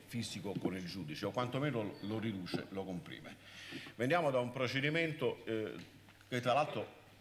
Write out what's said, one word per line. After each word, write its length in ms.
fisico 520
con 160
il 100
giudice, 420
o 40
quantomeno 520
lo, 180
lo 180
riduce, 500
lo 140
comprime. 520
Veniamo 360
da 80
un 120
procedimento, 960
eh, 300
che 140
tra 120
l'altro 420